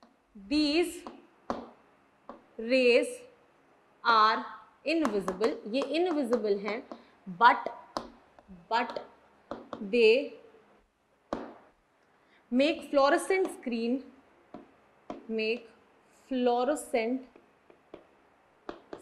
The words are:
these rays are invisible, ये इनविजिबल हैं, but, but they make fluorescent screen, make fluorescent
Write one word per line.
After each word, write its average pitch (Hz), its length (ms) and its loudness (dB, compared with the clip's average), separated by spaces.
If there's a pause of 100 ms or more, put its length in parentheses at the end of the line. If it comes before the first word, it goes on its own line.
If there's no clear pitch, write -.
(360)
these 302 600 -2 (1700)
rays 254 440 4 (880)
are 226 400 4 (520)
invisible, 208 600 -2 (180)
ये 269 80 0
इनविजिबल 262 760 -2 (100)
हैं, 214 140 -6 (460)
but, 226 440 4 (1000)
but 240 300 -2 (960)
they 226 180 8 (2500)
make 285 380 2
fluorescent 330 680 2
screen, 233 400 -4 (1300)
make 220 340 -4 (680)
fluorescent 247 960 -2 (1800)